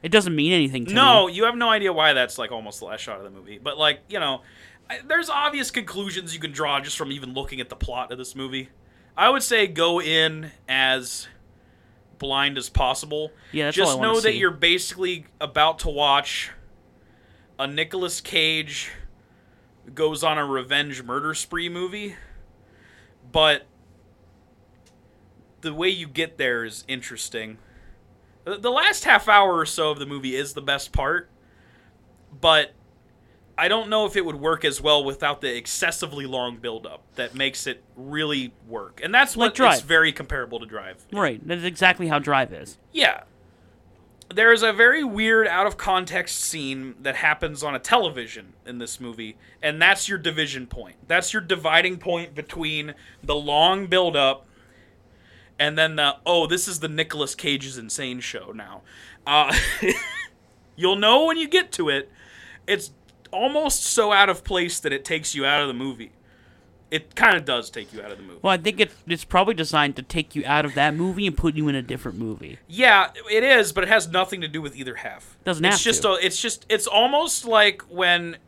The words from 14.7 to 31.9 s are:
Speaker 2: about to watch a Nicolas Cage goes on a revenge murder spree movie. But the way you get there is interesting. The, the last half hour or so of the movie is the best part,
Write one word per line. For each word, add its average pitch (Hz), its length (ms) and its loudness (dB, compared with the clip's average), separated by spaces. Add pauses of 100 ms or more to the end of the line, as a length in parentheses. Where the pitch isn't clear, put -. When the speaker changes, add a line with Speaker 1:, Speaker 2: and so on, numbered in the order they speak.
Speaker 2:
about 151 400 2
to - 80 -2
watch 143 640 0 (1080)
a 135 80 -4
Nicolas 165 540 -4
Cage 156 680 -2 (1040)
goes 156 300 0
on 156 140 2
a 147 80 0
revenge 135 560 -2
murder 143 320 -4
spree 170 340 -6
movie. 185 460 -8 (1160)
But 151 360 2 (1900)
the 160 120 -8
way 170 160 0
you 175 200 -4
get 160 300 -6
there 123 260 0
is 107 240 -14
interesting. 113 680 -10 (840)
The, 190 140 -6
the 226 120 -2
last 349 340 0
half 240 240 4
hour 202 280 6
or 160 100 -2
so 156 240 -2
of 147 80 -6
the 143 80 -8
movie 135 280 -8
is 139 200 -6
the 143 80 -10
best 139 300 -4
part, 156 380 -2 (1080)